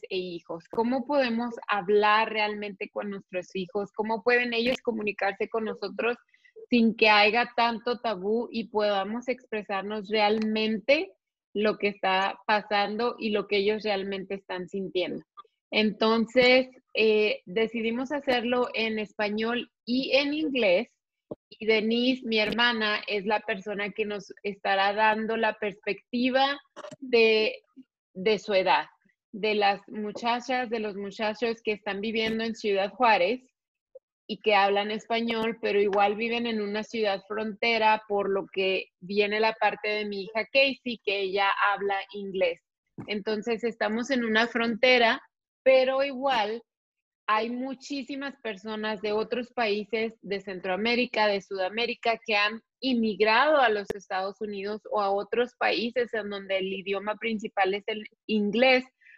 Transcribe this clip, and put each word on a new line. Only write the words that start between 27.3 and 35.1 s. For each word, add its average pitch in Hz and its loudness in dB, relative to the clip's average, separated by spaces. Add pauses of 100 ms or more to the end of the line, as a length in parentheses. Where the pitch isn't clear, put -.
de 190 0
su 208 -4
edad, 175 4 (460)
de 208 -2
las 202 2
muchachas, 233 -4
de 226 -4
los 214 -6
muchachos 214 -4
que 214 -2
están 202 -6
viviendo 220 -2
en 226 -4
Ciudad 202 0
Juárez 214 2 (840)
y 214 -8
que 208 2
hablan 202 2
español, 226 -2